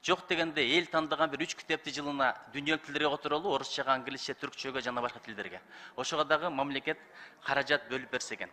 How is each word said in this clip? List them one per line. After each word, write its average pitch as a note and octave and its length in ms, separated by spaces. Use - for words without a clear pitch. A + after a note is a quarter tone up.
Жок - 240
дегенде, E3 340
эл F3 80
тандаган D#3 440
бир C#3 120
үч - 140
китепти - 340
жылына C#3 460
дүйнөлүк D3 340
тилдерге D3 240
которолу, D3+ 440
орусчага, C3+ 380
англисче, C3 420
түркчөгө C3+ 500
жана B2 180
башка A#2+ 160
тилдерге. G2 420
Ошого D3+ 280
дагы D3+ 240
мамлекет C#3 500
каражат C#3 480
бөлүп B2+ 220
берсе B2 220
экен. F#2+ 180